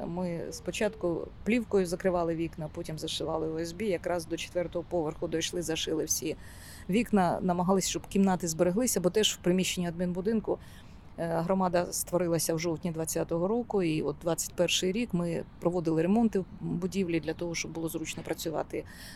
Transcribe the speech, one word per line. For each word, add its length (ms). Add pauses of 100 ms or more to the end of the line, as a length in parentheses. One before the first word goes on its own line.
Ми 340 (100)
спочатку 760 (160)
плівкою 420
закривали 500
вікна, 380
потім 260
зашивали 480
О 120
С 140
Б, 80
якраз 440
до 120
четвертого 520
поверху 380
дійшли, 340
зашили 440
всі 300 (540)
вікна, 520
намагалися, 480
щоб 180
кімнати 400
збереглися, 520
бо 100
теж 240
в 40
приміщенні 500
адмінбудинку, 720 (580)
е, 240
громада 500
створилася 640
в 60
жовтні 320
двадцятого 560
року, 360
і 180
от 200
двадцять 320
перший 380
рік 220
ми 300 (160)
проводили 420
ремонти 380
в 60 (160)
будівлі 580
для 140
того, 220
щоб 160
було 180
зручно 340
працювати, 600 (320)